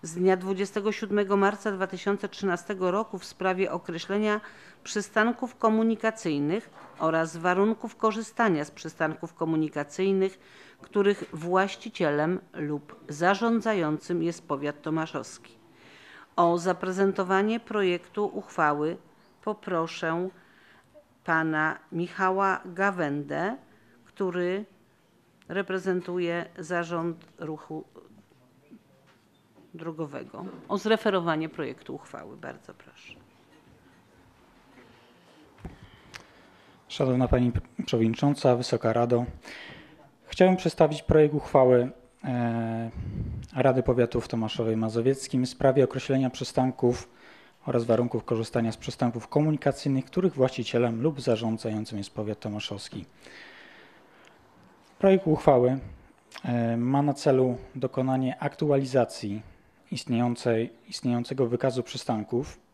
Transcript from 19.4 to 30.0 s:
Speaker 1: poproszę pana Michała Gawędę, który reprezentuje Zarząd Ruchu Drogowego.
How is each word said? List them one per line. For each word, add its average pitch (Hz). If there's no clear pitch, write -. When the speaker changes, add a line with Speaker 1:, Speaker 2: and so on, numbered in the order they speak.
Speaker 1:
poproszę 170
pana 160
Michała 190
Gawędę, 170
który 180
reprezentuje 180
Zarząd 170
Ruchu 156
Drogowego. 156